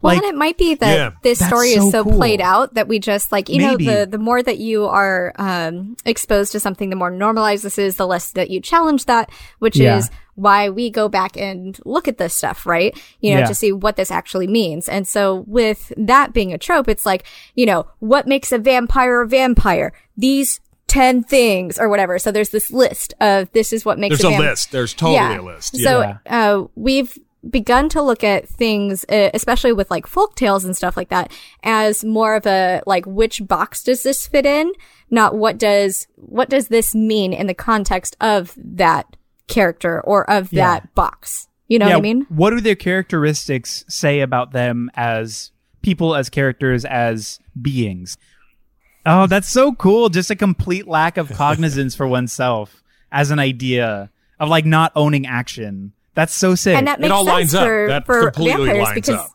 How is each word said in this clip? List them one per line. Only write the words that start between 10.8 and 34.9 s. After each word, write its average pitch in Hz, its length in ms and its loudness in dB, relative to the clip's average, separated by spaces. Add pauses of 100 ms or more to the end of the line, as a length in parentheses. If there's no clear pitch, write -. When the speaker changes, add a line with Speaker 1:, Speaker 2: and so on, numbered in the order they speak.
Speaker 1:
go 214 180 0
back 190 280 -2
and 190 480 -10
look 294 220 -2
at 247 120 -4
this 170 160 -4
stuff, - 320 -6
right? 175 280 0 (260)
You 139 120 2
know, 135 80 6
Speaker 2:
Yeah. 123 60 4
Speaker 1:
to 104 80 -2
see 208 160 0
what 202 240 -2
this 190 160 -4
actually 180 360 -4
means. 185 400 0
And 196 200 -4
so 190 400 0
with 220 500 0
that 247 360 4
being 190 200 -2
a 165 60 -6
trope, 311 280 0
it's - 180 -2
like, 190 180 0 (320)
you 247 100 4
know, 180 220 0 (120)
what 233 280 2
makes 269 240 0
a 247 80 0
vampire 247 600 2
a 233 60 -2
vampire? 247 640 2 (260)
These 269 420 0 (280)
ten 254 360 4
things 202 560 2
or 220 100 2
whatever. 190 300 0
So 214 120 -2
there's 208 180 0
this 214 220 -4
list - 500 0
of 196 320 2
this 220 200 2
is 220 120 -6
what 214 120 0
makes 202 220 0
Speaker 3:
There's - 60 2
Speaker 1:
a - 20 6
Speaker 3:
a 165 100 4
Speaker 1:
vamp- 151 60 2
Speaker 3:
list. 131 280 -2
There's 123 220 -4
totally 160 220 2
Speaker 1:
Yeah. 95 240 0
Speaker 3:
a - 20 -12
list. 90 360 -12
Speaker 1:
So, 254 240 2
Speaker 3:
Yeah. 101 160 -6 (100)
Speaker 2:
Yeah. 220 300 2
Speaker 1:
uh, 190 60 -2 (120)
we've 262 420 -2 (320)
begun 247 400 2
to 311 120 0
look 254 220 0
at 202 240 0
things, 202 640 -2
uh, 202 220 4
especially 240 400 0
with, 196 180 -2
like, 170 160 -6
folk 415 280 0
tales 196 280 0
and 185 140 -6
stuff 180 180 -4
like - 140 -8
that, 185 200 -2 (320)
as 214 420 0
more 220 320 0
of 214 120 0
a, 185 400 2
like, 185 180 2
which 202 400 -2
box - 380 -2
does 247 200 0
this 277 240 -2
fit 277 180 0
in? 302 260 2 (400)